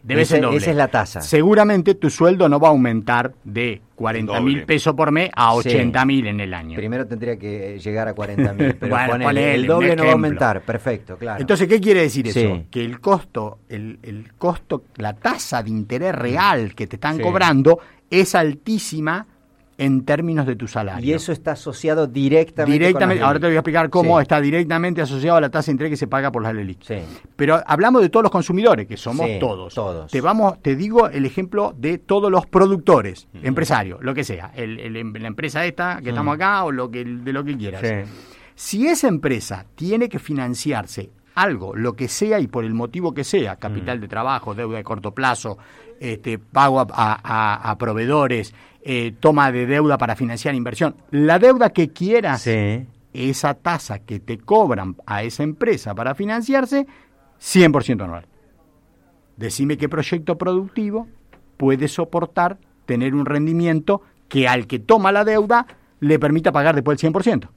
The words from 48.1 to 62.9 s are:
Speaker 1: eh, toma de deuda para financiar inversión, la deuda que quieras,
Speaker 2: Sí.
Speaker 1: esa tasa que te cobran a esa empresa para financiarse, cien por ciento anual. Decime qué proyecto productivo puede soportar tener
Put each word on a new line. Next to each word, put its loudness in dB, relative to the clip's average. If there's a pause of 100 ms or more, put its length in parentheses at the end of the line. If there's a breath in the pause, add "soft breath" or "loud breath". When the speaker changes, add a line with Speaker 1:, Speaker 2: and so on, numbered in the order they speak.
Speaker 1:
eh, -4
toma 4
de -2
deuda 2
para -2
financiar -4
inversión, -4 (160)
la 4
deuda 6
que 0
quieras, 0
Speaker 2:
Sí. -2 (280)
Speaker 1:
esa -2
tasa -6
que -10
te -10
cobran 2
a -6
esa -8
empresa -4
para -4
financiarse, -2 (520 soft breath)
cien 6
por 0
ciento -4
anual. -12 (1120)
Decime -4
qué -4
proyecto -4
productivo -4 (500)
puede 2
soportar -2 (280)
tener -2